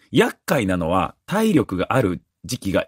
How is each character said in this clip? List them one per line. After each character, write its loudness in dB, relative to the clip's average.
厄 2
介 0
な 0
の -2
は、 0
体 0
力 2
が -4
あ 4
る -2
時 -8
期 -4
が 0